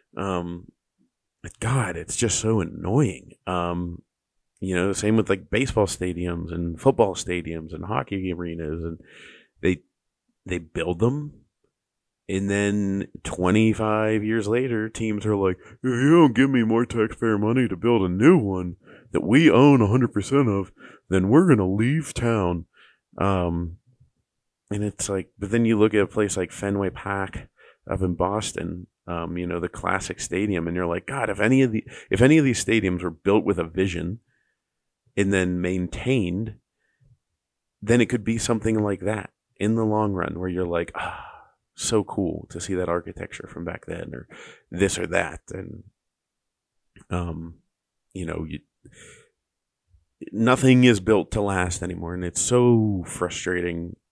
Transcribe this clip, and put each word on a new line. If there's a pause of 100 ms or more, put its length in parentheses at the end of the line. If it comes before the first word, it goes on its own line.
(160)
Um, (880)
God,
it's
just
so
annoying. (140)
Um, (560)
you
know,
same
with,
like,
baseball
stadiums
and
football
stadiums
and
hockey
arenas,
and (600)
they, (640)
they
build
them, (960)
and
then (140)
twenty-five
years
later,
teams
are
like,
"If
you
don't
give
me
more
taxpayer
money
to
build
a
new
one (360)
that
we
own
a
hundred
percent
of, (360)
then
we're
gonna
leave
town." (500)
Um, (960)
and
it's
like,
but
then
you
look
at
a
place
like
Fenway
Park (420)
up
in
Boston, (180)
um,
you
know,
the
classic
stadium,
and
you're
like,
"God,
if
any
of
the, (260)
if
any
of
these
stadiums
were
built
with
a
vision (1000)
and
then
maintained, (1200)
then
it
could
be
something
like
that (280)
in
the
long
run,
where
you're
like,
'Ah, (560)
so
cool
to
see
that
architecture
from
back
then,'
or (440)
this
or
that." (100)
And, (1200)
um, (580)
you
know,
you, (1700)
nothing
is
built
to
last
anymore,
and
it's
so
frustrating. (160)